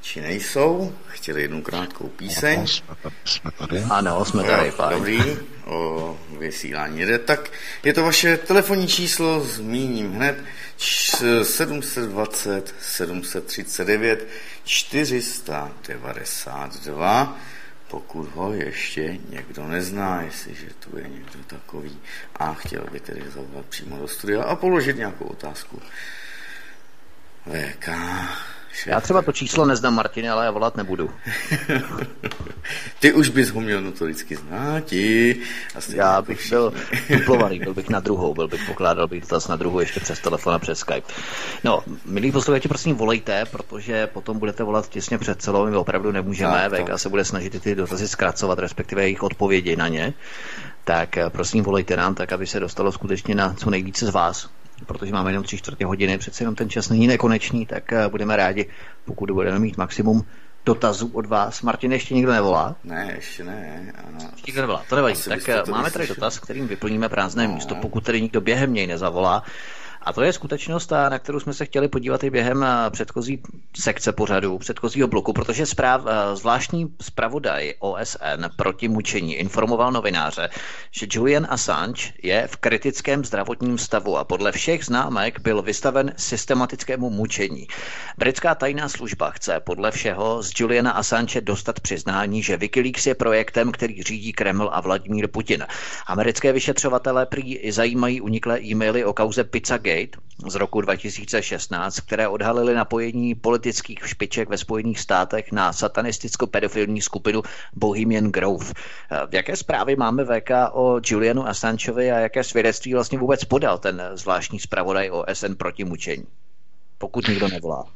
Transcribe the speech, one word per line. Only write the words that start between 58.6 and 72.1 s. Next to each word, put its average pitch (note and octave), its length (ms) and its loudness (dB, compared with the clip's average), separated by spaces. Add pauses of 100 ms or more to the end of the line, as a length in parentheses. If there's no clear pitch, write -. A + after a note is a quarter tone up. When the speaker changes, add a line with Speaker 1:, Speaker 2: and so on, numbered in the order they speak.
Speaker 3:
pokud G2 260 -4
budeme F#2 280 2
mít G#2+ 180 2
maximum A2 480 2 (400)
dotazů A2+ 480 2
od A2+ 120 -2
vás. G#2 360 0
Martin, A#2 300 0
ještě C3 220 0
nikdo B2+ 180 6
nevolá? F#2+ 520 4
Speaker 1:
Ne, F2 320 -6
ještě - 280 -10
ne. F2+ 540 -10
A D#2+ 340 -12
Speaker 3:
Ještě - 200 -12
nikdo C3+ 100 -2
nevolá, A#2 280 0
to B2+ 60 4
nevadí. C3 180 6
Speaker 1:
asi - 160 -4
Speaker 3:
Tak, G#2+ 80 0
Speaker 1:
byste A2+ 220 2
Speaker 3:
eh, F#2 40 2
Speaker 1:
to F#2 80 -2
Speaker 3:
máme A2+ 120 0
tady E3 80 0 (120)
Speaker 1:
vyslyšeli. C3 120 -2
Speaker 3:
dotaz, G#2+ 240 -2
kterým C3 280 -6
vyplníme A2 420 0
prázdné G#2 360 0
Speaker 1:
Ano. G#2 80 0
Speaker 3:
místo, D#2 220 -4
pokud - 280 -4
tedy A2+ 180 2
nikdo A2 200 2
během B2 320 2
něj G2 140 0
nezavolá. F2+ 560 2 (580)
A - 120 -2
to A2+ 80 2
je E3+ 120 4
skutečnost, D#3+ 600 -4
a C#3+ 160 4
na C3+ 100 0
kterou D3 200 -4
jsme C#3 140 -4
se C#3+ 120 -4
chtěli C#3 220 2
podívat C3 360 0